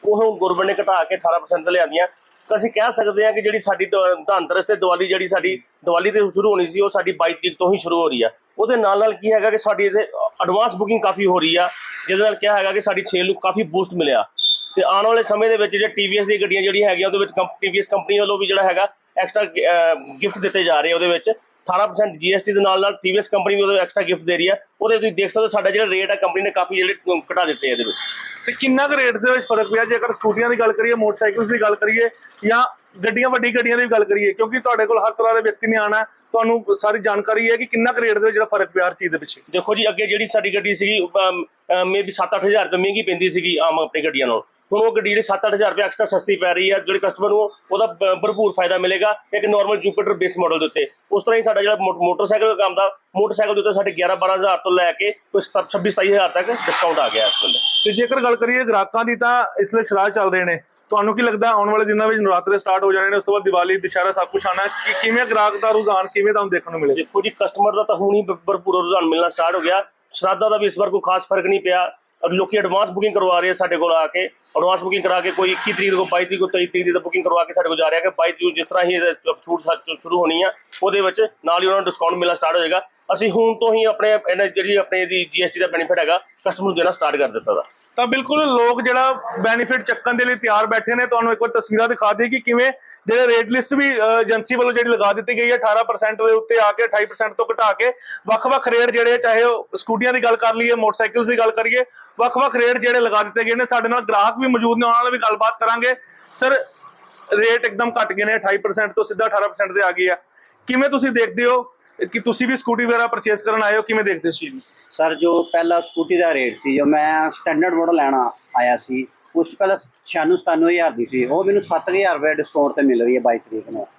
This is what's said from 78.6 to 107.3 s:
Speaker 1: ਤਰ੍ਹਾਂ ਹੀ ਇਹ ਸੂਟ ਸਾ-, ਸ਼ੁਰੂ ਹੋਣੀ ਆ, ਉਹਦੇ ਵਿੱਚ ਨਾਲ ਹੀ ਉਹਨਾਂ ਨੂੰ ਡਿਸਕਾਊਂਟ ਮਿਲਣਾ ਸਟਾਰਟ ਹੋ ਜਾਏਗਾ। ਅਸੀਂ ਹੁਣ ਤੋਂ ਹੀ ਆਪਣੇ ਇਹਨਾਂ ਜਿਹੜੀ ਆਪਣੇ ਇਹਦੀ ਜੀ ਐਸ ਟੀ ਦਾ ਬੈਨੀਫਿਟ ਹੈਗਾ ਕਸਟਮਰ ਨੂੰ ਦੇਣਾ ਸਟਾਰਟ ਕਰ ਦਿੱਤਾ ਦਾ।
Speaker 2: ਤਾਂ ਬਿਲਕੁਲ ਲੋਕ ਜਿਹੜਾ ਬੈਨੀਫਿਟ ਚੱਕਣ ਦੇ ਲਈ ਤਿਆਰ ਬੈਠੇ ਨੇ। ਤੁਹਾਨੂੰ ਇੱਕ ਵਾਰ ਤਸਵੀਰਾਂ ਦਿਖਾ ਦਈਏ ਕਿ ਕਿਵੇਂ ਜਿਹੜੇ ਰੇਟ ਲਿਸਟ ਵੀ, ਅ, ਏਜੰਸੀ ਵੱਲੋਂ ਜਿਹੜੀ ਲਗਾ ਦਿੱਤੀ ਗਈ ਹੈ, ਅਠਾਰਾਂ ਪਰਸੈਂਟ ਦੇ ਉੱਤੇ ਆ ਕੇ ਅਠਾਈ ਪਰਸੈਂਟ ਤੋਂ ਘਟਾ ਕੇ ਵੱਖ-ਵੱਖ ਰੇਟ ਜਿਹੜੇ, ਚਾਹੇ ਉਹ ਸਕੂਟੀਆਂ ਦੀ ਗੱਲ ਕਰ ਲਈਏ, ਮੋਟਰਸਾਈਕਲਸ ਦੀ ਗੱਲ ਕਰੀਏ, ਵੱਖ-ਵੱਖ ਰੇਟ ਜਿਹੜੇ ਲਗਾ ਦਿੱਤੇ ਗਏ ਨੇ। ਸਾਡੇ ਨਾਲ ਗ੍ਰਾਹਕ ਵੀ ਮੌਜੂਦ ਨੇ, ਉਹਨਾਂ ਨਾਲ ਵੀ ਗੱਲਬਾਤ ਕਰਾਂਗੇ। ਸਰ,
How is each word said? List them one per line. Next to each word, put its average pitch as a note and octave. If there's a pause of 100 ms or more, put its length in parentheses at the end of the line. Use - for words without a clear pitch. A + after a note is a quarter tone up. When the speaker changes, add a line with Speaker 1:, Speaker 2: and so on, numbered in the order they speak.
Speaker 1:
ਤਰ੍ਹਾਂ F3+
ਹੀ F3
ਇਹ F3 (260)
ਸੂਟ E3+
ਸਾ-, E3
ਸ਼ੁਰੂ E3+
ਹੋਣੀ E3
ਆ, F#3+ (300)
ਉਹਦੇ G3
ਵਿੱਚ F#3+ (180)
ਨਾਲ E3+
ਹੀ F#3+
ਉਹਨਾਂ F#3+
ਨੂੰ G3
ਡਿਸਕਾਊਂਟ E3+
ਮਿਲਣਾ F3
ਸਟਾਰਟ E3
ਹੋ F3
ਜਾਏਗਾ। E3+ (240)
ਅਸੀਂ G3+
ਹੁਣ A3+
ਤੋਂ A3+
ਹੀ A3
ਆਪਣੇ G#3+
ਇਹਨਾਂ G3+
ਜਿਹੜੀ G3
ਆਪਣੇ F#3+
ਇਹਦੀ F3+
ਜੀ F3
ਐਸ F3
ਟੀ F3
ਦਾ F3+
ਬੈਨੀਫਿਟ E3+
ਹੈਗਾ E3
ਕਸਟਮਰ -
ਨੂੰ F#3
ਦੇਣਾ E3+
ਸਟਾਰਟ D3+
ਕਰ -
ਦਿੱਤਾ G#2
ਦਾ। D2+ (340)
Speaker 2:
ਤਾਂ A#3+
ਬਿਲਕੁਲ C4+
ਲੋਕ A#3+
ਜਿਹੜਾ B3+ (320)
ਬੈਨੀਫਿਟ A#3
ਚੱਕਣ A#3+
ਦੇ B3
ਲਈ B3
ਤਿਆਰ A3
ਬੈਠੇ A3
ਨੇ। B3
ਤੁਹਾਨੂੰ A#3
ਇੱਕ A3
ਵਾਰ A#3
ਤਸਵੀਰਾਂ A3
ਦਿਖਾ A3
ਦਈਏ A3+
ਕਿ B3+
ਕਿਵੇਂ A#3+ (360)
ਜਿਹੜੇ A#3+
ਰੇਟ A#3
ਲਿਸਟ B3
ਵੀ, C#4
ਅ, A3+
ਏਜੰਸੀ A3+
ਵੱਲੋਂ B3
ਜਿਹੜੀ A#3+
ਲਗਾ G3+
ਦਿੱਤੀ A3
ਗਈ A#3+
ਹੈ, B3
ਅਠਾਰਾਂ A3+
ਪਰਸੈਂਟ A3
ਦੇ A3+
ਉੱਤੇ A3
ਆ G#3
ਕੇ A#3
ਅਠਾਈ G#3+
ਪਰਸੈਂਟ G#3+
ਤੋਂ -
ਘਟਾ A3
ਕੇ A#3+ (360)
ਵੱਖ-ਵੱਖ C4
ਰੇਟ A#3
ਜਿਹੜੇ, A#3
ਚਾਹੇ A#3
ਉਹ A#3+
ਸਕੂਟੀਆਂ A3+
ਦੀ B3
ਗੱਲ A#3
ਕਰ A3+
ਲਈਏ, A#3
ਮੋਟਰਸਾਈਕਲਸ A3
ਦੀ A#3
ਗੱਲ A3+
ਕਰੀਏ, A3+ (340)
ਵੱਖ-ਵੱਖ B3
ਰੇਟ A#3+
ਜਿਹੜੇ A#3+
ਲਗਾ G#3+
ਦਿੱਤੇ G#3+
ਗਏ A3+
ਨੇ। B3
ਸਾਡੇ A#3
ਨਾਲ A#3+
ਗ੍ਰਾਹਕ A3
ਵੀ C4
ਮੌਜੂਦ A#3
ਨੇ, A#3+
ਉਹਨਾਂ A#3
ਨਾਲ B3
ਵੀ B3
ਗੱਲਬਾਤ A3
ਕਰਾਂਗੇ। A#3 (420)
ਸਰ, C4 (840)